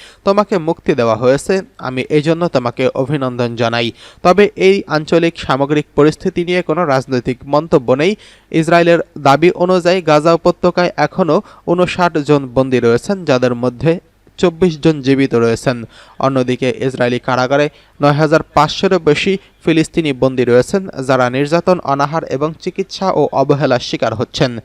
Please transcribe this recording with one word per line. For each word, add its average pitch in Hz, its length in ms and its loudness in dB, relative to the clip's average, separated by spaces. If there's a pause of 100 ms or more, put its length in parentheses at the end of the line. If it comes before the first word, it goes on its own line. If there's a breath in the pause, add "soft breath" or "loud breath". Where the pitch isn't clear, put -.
(260 loud breath)
তোমাকে 202 280 0 (140)
মুক্তি 170 320 -2
দেওয়া 113 220 2
হয়েছে, 135 320 0 (320)
আমি 127 160 -6 (140)
এই 151 120 2
জন্য 165 140 -2 (120)
তোমাকে 123 300 -2 (180)
অভিনন্দন 123 480 -4 (100)
জানাই। 117 280 -2 (340 loud breath)
তবে 180 220 4 (240)
এই 196 80 4 (200)
আঞ্চলিক 165 380 0 (100)
সামগ্রিক 143 420 -2 (120)
পরিস্থিতি 156 500 2
নিয়ে 180 200 0
কোনো 160 140 -2 (100)
রাজনৈতিক 127 460 -2 (140)
মন্তব্য 151 360 0 (120)
নেই। 180 120 2 (400 soft breath)
ইসরায়েলের 170 480 2 (260)
দাবি 143 220 6 (160)
অনুযায়ী 180 340 2 (120)
গাজা 151 280 4
উপত্যকায় 175 560 0 (120)
এখনও 165 300 0 (340 loud breath)
ঊনষাট 175 420 0 (160)
জন 147 140 4 (140)
বন্দী 131 240 0
রয়েছেন, 117 360 0 (120)
যাদের 127 260 2 (100)
মধ্যে 123 280 0 (460)
চব্বিশ 170 360 0 (100)
জন 160 120 2 (100)
জীবিত 135 280 2
রয়েছেন। 117 420 0 (500 loud breath)
অন্যদিকে 127 420 -2 (180)
ইসরায়েলি 123 420 -2
কারাগারে 131 380 0 (340 soft breath)
নয় 143 200 2
হাজার 156 220 2 (120)
পাঁচশোরও 180 440 0 (100)
বেশি 147 240 0 (320 soft breath)
ফিলিস্তিনি 160 460 0 (120)
বন্দী 131 240 0
রয়েছেন, 123 360 2 (260)
যারা 127 180 2 (100)
নির্যাতন, 165 400 0 (160)
অনাহার 143 320 -2 (120)
এবং 143 120 -2 (140)
চিকিৎসা 190 460 -6 (120)
ও - 20 2 (180)
অবহেলার 143 480 0
শিকার 123 320 -4
হচ্ছেন। 127 300 -2 (140)